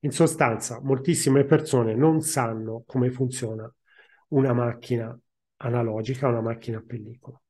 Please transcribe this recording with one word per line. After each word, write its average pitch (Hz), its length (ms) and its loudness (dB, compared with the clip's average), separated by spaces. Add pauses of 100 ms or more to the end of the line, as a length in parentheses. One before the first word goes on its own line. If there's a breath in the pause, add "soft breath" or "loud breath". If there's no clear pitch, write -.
In 143 100 -2
sostanza, 127 680 2
moltissime 135 640 2
persone 123 500 2
non 156 260 4
sanno 113 640 -4
come 127 240 0
funziona 123 600 -6 (580 soft breath)
una 135 240 4
macchina 120 640 -2 (400)
analogica, 120 720 -2
una 117 140 0
macchina 113 360 -6
a 110 80 -12
pellicola. 117 640 -16